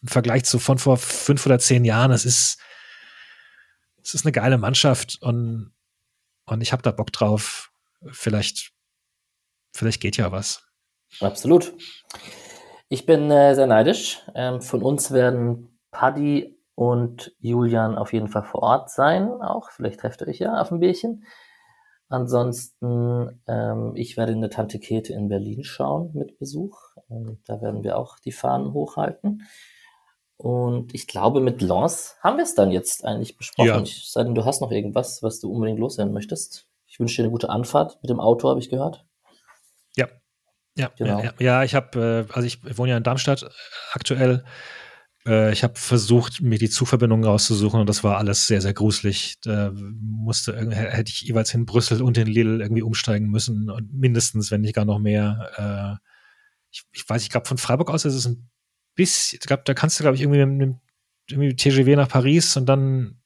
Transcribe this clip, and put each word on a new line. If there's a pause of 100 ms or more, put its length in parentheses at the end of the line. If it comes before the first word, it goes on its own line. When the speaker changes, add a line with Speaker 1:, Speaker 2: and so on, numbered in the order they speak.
Speaker 1:
Vergleich
zu
von
vor
fünf
oder
zehn
Jahren,
es
ist, (1400)
es
ist
eine
geile
Mannschaft
und, (760)
und
ich
hab
da
Bock
drauf. (400)
Vielleicht, (1000)
vielleicht
geht
ja
was. (580)
Speaker 2:
Absolut. (1120)
Ich
bin,
äh,
sehr
neidisch. (160)
Ähm,
von
uns
werden (140)
Paddy (160)
und
Julian
auf
jeden
Fall
vor
Ort
sein,
auch.
Vielleicht
trefft
ihr
euch
ja
auf
ein
Bierchen. (840)
Ansonsten,
ähm,
ich
werde
in
der
Tante
Käthe
in
Berlin
schauen
mit
Besuch. (300)
Ähm,
da
werden
wir
auch
die
Fahnen
hochhalten. (920)
Und
ich
glaube,
mit
Lens
haben
wir
es
dann
jetzt
eigentlich
besprochen.
Speaker 1:
Ja.
Speaker 2:
Ich,
sei
denn,
du
hast
noch
irgendwas,
was
du
unbedingt
loswerden
möchtest. (220)
Ich
wünsche
dir
eine
gute
Anfahrt
mit
dem
Auto,
habe
ich
gehört. (920)
Speaker 1:
Ja. (680)
Ja,
Speaker 2:
Genau.
Speaker 1:
ja,
ja.
Ja,
ich
hab,
äh,
also
ich
wohne
ja
in
Darmstadt,
äh, (440)
aktuell. (840)
Äh,
ich
hab
versucht,
mir
die
Zugverbindungen
rauszusuchen
und
das
war
alles
sehr,
sehr
gruselig.
Da
musste
irgend-,
hä-,
hätte
ich
jeweils
in
Brüssel
und
in
Lille
irgendwie
umsteigen
müssen
und
mindestens,
wenn
nicht
gar
noch
mehr.
Äh, (640)
ich,
ich
weiß,
ich
glaub,
von
Freiburg
aus
ist
es
ein (460)
bisschen,
ich
glaub,
da
kannst
du,
glaub
ich,
irgendwie
mit,
mit (520)
irgendwie
T
G
V (100)
nach
Paris
und
dann